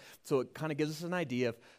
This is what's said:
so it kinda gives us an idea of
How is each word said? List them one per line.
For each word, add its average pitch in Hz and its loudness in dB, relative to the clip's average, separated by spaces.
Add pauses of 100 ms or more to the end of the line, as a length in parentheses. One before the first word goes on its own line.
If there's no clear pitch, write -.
(240)
so 139 4
it - -4
kinda 156 -2
gives 151 0
us 160 -6
an 175 -2
idea 127 2
of 117 -4 (220)